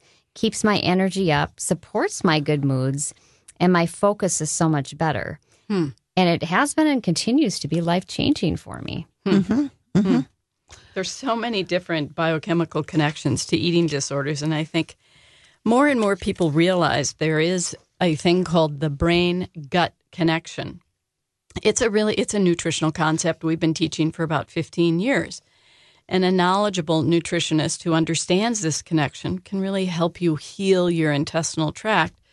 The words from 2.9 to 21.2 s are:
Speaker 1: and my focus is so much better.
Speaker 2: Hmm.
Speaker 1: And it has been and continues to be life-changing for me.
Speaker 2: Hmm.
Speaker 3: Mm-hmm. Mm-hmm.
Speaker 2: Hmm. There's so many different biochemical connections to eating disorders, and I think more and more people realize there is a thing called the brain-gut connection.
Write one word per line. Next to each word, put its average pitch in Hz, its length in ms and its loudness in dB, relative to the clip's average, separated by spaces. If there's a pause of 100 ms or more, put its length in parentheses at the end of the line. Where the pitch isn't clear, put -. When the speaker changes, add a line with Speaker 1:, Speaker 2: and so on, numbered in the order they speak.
Speaker 1:
and 180 120 4
my 170 140 2
focus 202 540 0
is 156 100 -4
so 165 180 2
much 143 280 -2
better. 151 420 -2 (300)
Speaker 2:
Hmm. 180 200 0 (280)
Speaker 1:
And 180 120 4
it 170 200 2
has 226 260 0
been 311 120 4
and 277 160 2
continues 247 580 2
to 147 80 -6
be 160 120 0
life-changing 175 760 0
for - 260 -14
me. - 240 -10 (180)
Speaker 2:
Hmm. 196 140 4
Speaker 3:
Mm-hmm. 214 280 0 (320)
Mm-hmm. 190 160 4
Speaker 2:
Hmm. - 60 2 (720)
There's 190 160 -6
so 254 260 -4
many 220 260 -2
different 165 520 -4
biochemical 165 680 -2
connections 151 640 -2
to 160 100 0
eating 170 300 2
disorders, 143 560 -4
and 156 120 0
I 156 100 -2
think 160 320 -4 (680)
more 240 240 4
and 269 120 2
more 202 160 2
people 185 340 0
realize 160 640 2
there 156 260 0
is 175 360 -2 (240)
a 175 140 2
thing 180 300 2
called 156 360 0
the 156 100 -2
brain-gut 175 1040 0 (160)
connection. 160 680 -4 (840)